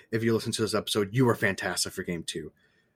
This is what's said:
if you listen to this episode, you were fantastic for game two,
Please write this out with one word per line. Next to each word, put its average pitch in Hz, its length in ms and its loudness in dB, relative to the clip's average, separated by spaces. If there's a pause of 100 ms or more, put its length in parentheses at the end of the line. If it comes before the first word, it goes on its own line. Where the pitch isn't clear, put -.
(120)
if 113 120 0
you 113 100 4
listen 110 200 0
to - 80 0
this 104 140 0
episode, 101 380 0
you 127 120 6
were 113 100 4
fantastic 95 580 -2
for 92 100 -6
game 85 200 -4
two, - 280 -8 (440)